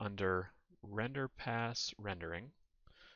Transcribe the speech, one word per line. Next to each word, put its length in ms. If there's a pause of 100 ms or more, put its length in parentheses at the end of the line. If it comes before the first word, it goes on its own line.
under 500 (320)
Render 460
Pass 720
Rendering, 520 (640)